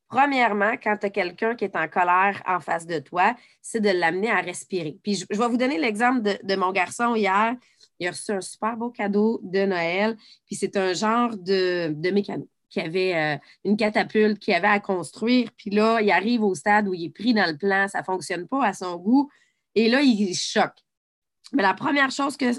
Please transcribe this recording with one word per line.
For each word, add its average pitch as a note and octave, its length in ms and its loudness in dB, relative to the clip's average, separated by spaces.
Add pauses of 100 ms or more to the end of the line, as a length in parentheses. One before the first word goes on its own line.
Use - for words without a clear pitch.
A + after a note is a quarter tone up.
Premièrement, A#3 640 2
quand G#3+ 280 -2
t'as G3+ 80 -2
quelqu'un G3 460 -2
qui A3+ 100 -6
est F#3+ 100 -6
en D#3+ 140 -2
colère F#3 580 2
en F3+ 140 0
face E3 260 -4
de E3 120 -4
toi, F3+ 360 0 (280)
c'est - 180 -6
de G#3 80 2
l'amener F#3 420 0
à F3+ 120 2
respirer. E3+ 600 -6
Puis G#3 120 -2
je, F3 160 -6
je G#3 80 -4
vais A#3+ 100 2
vous A#3+ 80 0
donner C4 220 0
l'exemple B3 420 0
de, G#3 220 0
de F#3+ 140 -2
mon F#3 160 0
garçon G3 420 -2
hier. G#3+ 420 2 (420)
Il F3 80 -4
a F3+ 40 -2
reçu E3+ 220 -8
un F#3+ 100 -2
super A3 340 -6
beau A#3 140 -6
cadeau G#3 520 0
de G3 220 -2
Noël, F#3+ 540 0 (260)
puis F#3 120 -10
c'est F#3+ 200 -4
un F#3+ 160 0
genre A3 420 0
de, F3+ 600 0
de D#3+ 160 -2
mécano F#3+ 360 -2 (220)
qui - 140 -6
avait, F#3 340 -2
euh, D3+ 200 0 (280)
une G3+ 140 2
catapulte G#3+ 600 2
qu'il - 140 -2
avait F3 160 2
à G#3 100 4
construire. G#3+ 800 0
Puis - 140 -10
là, A3 320 4
il G3+ 80 4
arrive G#3+ 320 2
au G3 120 2
stade G#3 320 2
où F#3+ 60 -2
il E3+ 140 -6
est - 80 -12
pris A#3 180 0
dans G3 180 2
le D3+ 60 -6
plan, G3 320 0
ça F3+ 140 -6
fonctionne F3+ 440 -4
pas C4+ 200 -2
à G3 80 0
son F3+ 220 -6
goût, B3 340 2 (440)
et A3 140 4
là, B3+ 140 4
il G#3 320 2
choque. - 420 -2 (760)
Mais - 100 2
la G3 120 2
première C#4 360 0
chose C#4 260 -4
que, B3+ 100 -2 (120)